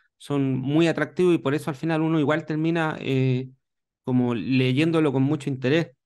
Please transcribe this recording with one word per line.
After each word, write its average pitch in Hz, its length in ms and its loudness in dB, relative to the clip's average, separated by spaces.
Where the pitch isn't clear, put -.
son 135 380 -2
muy 143 320 2
atractivos 160 480 0
y - 20 4
por 135 160 -2
eso 151 160 -4
al 151 60 -6
final 160 260 -2
uno 160 180 0
igual 151 260 0
termina, 160 540 -2
eh, 131 500 0
como 123 300 0
leyéndolo 131 760 2
con 135 120 2
mucho 147 260 -2
interés. 143 420 0